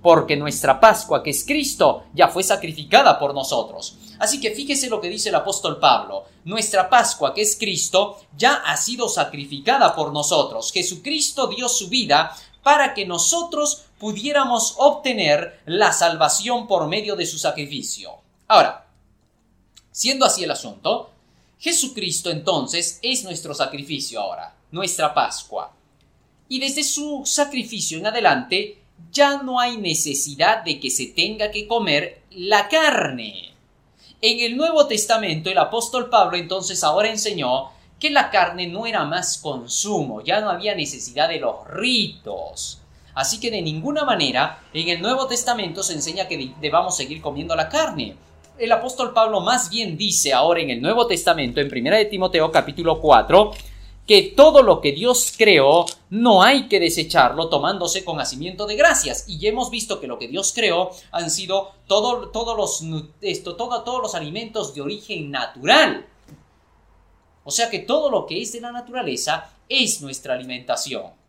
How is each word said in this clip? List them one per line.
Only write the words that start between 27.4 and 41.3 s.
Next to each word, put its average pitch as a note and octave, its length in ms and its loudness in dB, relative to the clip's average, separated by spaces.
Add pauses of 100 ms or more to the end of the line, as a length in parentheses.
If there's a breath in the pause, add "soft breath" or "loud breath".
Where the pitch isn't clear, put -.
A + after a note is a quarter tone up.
en F#3 80 -8
adelante, G3 800 0 (280)
ya C#4+ 300 2
no B3+ 180 -4
hay A#3+ 180 -2
necesidad D#3+ 840 -2
de D3 160 -6
que B2+ 120 -6
se B2+ 160 -4
tenga G#3 420 -4
que G#3 180 -8
comer F3 600 -2
la G3+ 380 0
carne. D3 800 -2 (760 soft breath)
En A#3+ 160 2
el A#3+ 160 -2
Nuevo D#4 300 4
Testamento, G#3 640 -2
el F#3+ 80 0
apóstol A#3 520 0
Pablo F3+ 280 4
entonces F3+ 460 -6
ahora F3+ 260 2
enseñó C#3+ 600 -4 (280 loud breath)
que D4+ 120 -2
la C#4 180 2
carne F3 380 0
no G3 180 -8
era G#3 180 -2
más D#3+ 360 -6
consumo, C3 840 -6
ya G3 200 0
no G#3 100 -4
había F#3+ 240 -4
necesidad C#3 540 -4
de D#3+ 100 -6